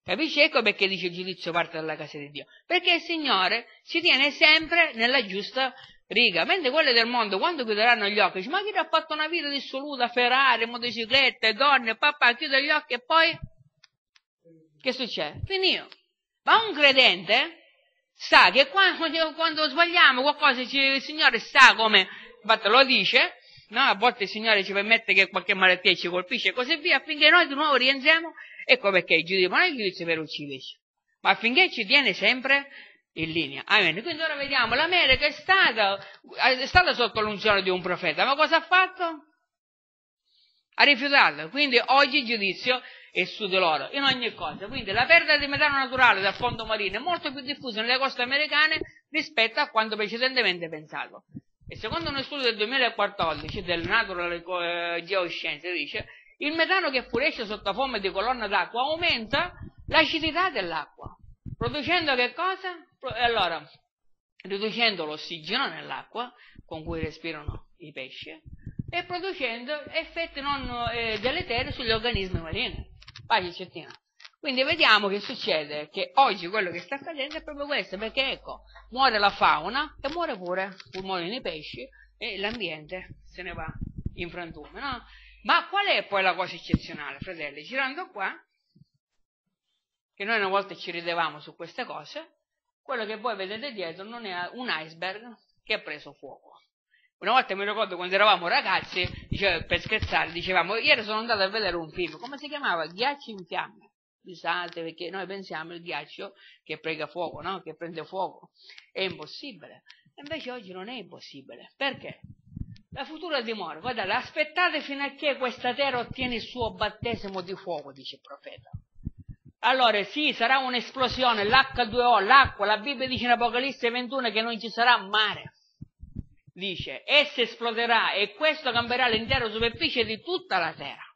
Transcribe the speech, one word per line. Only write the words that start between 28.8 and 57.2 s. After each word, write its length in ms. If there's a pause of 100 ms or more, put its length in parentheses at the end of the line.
perché 240
il 100
giudizio, 240
ma 80
non 80
è 40
il 80
giudizio 280
per 140
ucciderci, 580 (440)
ma 100
affinché 400
ci 140
tiene 280
sempre 560 (440)
in 180
linea. 340
Amen. 380
Quindi 180
ora 140
vediamo, 400
l'America 500
è 60
stata, 640 (380)
è 320
stata 260
sotto 280
l'unzione 420
di 60
un 120
profeta, 440
ma 100
cosa 220
ha 40
fatto? 640 (1500)
Ha 80
rifiutato. 640
Quindi 340
oggi 360
il 60
giudizio 560 (300)
è 120
su 240
di 80
loro, 360
in 120
ogni 300
cosa. 340
Quindi 240
la 140
perdita 320
di 100
metano 300
naturale 420
dal 140
fondo 320
marino 320
è 20
molto 320
più 120
diffusa 380
nelle 160
coste 260
americane 580 (280)
rispetto 520
a 80
quanto 260
precedentemente 720
pensato. 560 (420)
E 120
secondo 320
uno 140
studio 200
del 140
duemilaquattordici 1080
del 240
Natural, 460
eh, 680
Geoscience 680
dice, 360 (320)
"Il 160
metano 340
che 140
fuoriesce 420